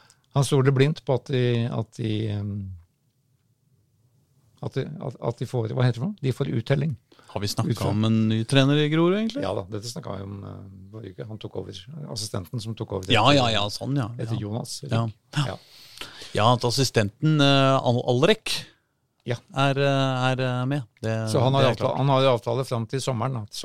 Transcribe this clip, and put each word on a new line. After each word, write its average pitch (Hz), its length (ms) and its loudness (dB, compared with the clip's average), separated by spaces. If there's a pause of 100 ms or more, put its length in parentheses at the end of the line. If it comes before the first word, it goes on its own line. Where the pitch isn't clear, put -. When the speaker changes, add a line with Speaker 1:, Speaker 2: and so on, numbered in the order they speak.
(340)
Speaker 1:
han 139 100 4
stoler 139 280 4
blindt 135 320 2
på 135 100 0
at - 120 -2
de, 120 400 0
at 120 300 -4
de, 110 320 -2
ehm, 101 400 -6 (1900)
at 123 120 -8
de, 135 100 -2 (160)
at, 123 200 -8
at - 180 -4
de 127 80 -6
får, 117 280 -4
hva 131 80 2
heter 120 160 2
det 117 40 -6
for 170 40 -2
noe? 208 160 -6
De 131 100 0
får 139 220 -4
uttelling. 139 380 0 (400)
Speaker 2:
Har - 80 -4
vi 101 80 -2
snakket - 300 -2
Speaker 1:
Utfall. 98 120 0
Speaker 2:
om 107 140 2
en 113 140 4 (100)
ny 110 160 0
trener 135 340 4
i 151 120 2
Grorud, 170 260 2
egentlig? 226 260 -4
Speaker 1:
Ja 95 120 -2
da, 104 100 -6
dette 107 240 -10
snakket 101 300 -10
vi 98 40 -10
om, 98 220 -10
eh, 98 480 -16
forrige 107 240 -14
uke. 127 120 -12
Han 107 100 -12
tok - 180 -12
over, 95 160 -10 (400)
assistenten 107 480 -8
som 110 140 -8
tok - 180 -8
over 95 180 -4
Speaker 2:
Ja, 107 140 6
Speaker 1:
etter, 139 160 8
Speaker 2:
ja, 120 100 4
ja, 104 180 0
sånn, 120 280 -6
ja. 123 120 -2 (100)
Speaker 1:
etter 117 180 -4
Speaker 2:
Ja. 101 40 -4
Speaker 1:
Jonas, 104 420 -8
Speaker 2:
Ja. 113 240 0
Speaker 1:
Erik. - 400 -6
Ja. - 100 -6 (800)
Speaker 2:
Ja, 110 200 6
at 117 100 -4
assistenten, 123 760 2
eh, 139 360 4
Al-, 123 300 2
Alrek 147 460 2 (760)
Speaker 1:
Ja. 131 100 -4 (180)
Speaker 2:
er, 139 240 2
eh, 135 540 2
er, 127 80 -2
eh, 127 260 -2
med. 139 160 -2 (180)
Det, 110 300 -2
Speaker 1:
Så 110 100 2
han 127 140 4
har 139 80 6
Speaker 2:
det 131 60 6
er 120 60 2
Speaker 1:
avtale, 131 160 0
Speaker 2:
klart. - 60 -2
Speaker 1:
han 135 120 2
har 135 140 6
jo 127 160 6
avtale 120 280 -2
frem 113 220 -2
til 135 120 -4
sommeren, 127 340 -2
da, 110 120 -6
til - 180 -14